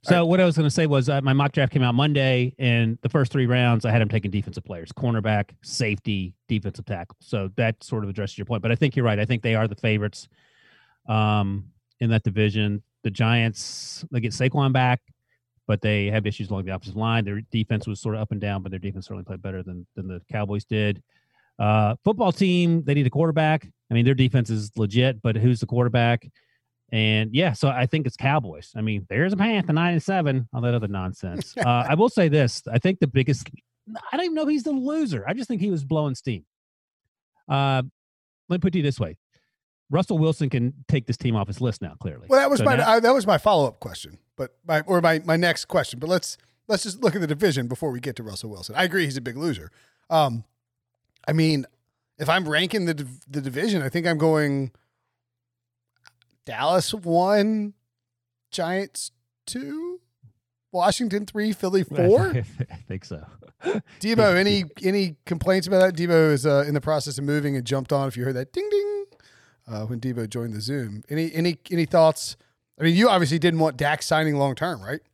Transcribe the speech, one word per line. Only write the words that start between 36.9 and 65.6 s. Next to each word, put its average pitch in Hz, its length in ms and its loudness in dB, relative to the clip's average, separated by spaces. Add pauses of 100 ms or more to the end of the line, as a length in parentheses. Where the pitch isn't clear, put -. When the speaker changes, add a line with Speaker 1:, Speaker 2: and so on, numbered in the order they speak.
Speaker 1:
Uh, 139 340 2 (640)
let 180 100 0
me 170 40 -2
put 185 120 2
it 170 100 2
this 139 180 0
way. 80 160 -6 (720)
Russell 175 280 0
Wilson 156 320 2
can 123 240 0 (140)
take 131 200 0
this 113 100 -2
team 117 180 0
off 98 120 0
his 101 120 -10
list 120 220 -4
now, 76 180 -10
clearly. - 300 -12
Speaker 2:
Well, 262 100 8
that 277 100 2
was 277 100 2
Speaker 1:
So - 60 2
Speaker 2:
my, 262 120 4
Speaker 1:
now 233 120 2
Speaker 2:
I, 226 120 6
that 233 120 6
was 226 140 2
my 185 100 4
follow-up 151 440 2
question, 85 360 -14 (200)
but 131 180 -10 (100)
my, 160 160 2
or 175 200 2
my, 160 240 4
my 165 100 2
next 170 300 0
question, 123 340 -4
but 151 80 -8
let's, 180 300 -2 (320)
let's 208 140 0
just 208 200 -10
look 185 120 2
at 202 60 -2
the 165 60 -2
division 143 400 0
before 127 240 -4
we 123 80 -8
get 123 180 -8
to 120 60 -12
Russell 107 260 -12
Wilson. 101 260 -12
I 180 100 2
agree 180 180 0
he's 139 140 -4
a 131 40 -6
big 120 140 -8
loser. 131 360 -6 (380)
Um, 139 360 2 (840)
I 147 60 0
mean, 156 320 2 (520)
if 143 120 -4
I'm 175 180 2
ranking 175 380 0
the 165 80 0
div-, 135 360 -10
the 143 120 -6
division, 151 400 -2
I 135 80 -4
think 170 180 -2
I'm 170 100 2
going 147 540 2 (1700)
Dallas 151 480 0
one, 202 800 0 (800)
Giants 185 600 -6 (340)
two, 311 540 -10 (720)
Washington 202 540 0
three, 214 260 -2
Philly 190 320 0
Speaker 1:
<laughs> 143 120 -6
Speaker 2:
four. 220 380 4 (380)
Speaker 1:
I - 40 -18 (120)
think 95 180 -10
so. 80 200 -14 (180)
<laughs> - 200 -20 (360)
Speaker 2:
Debo, 214 360 4
any, 196 300 2 (180)
any 190 320 0 (100)
complaints 180 420 0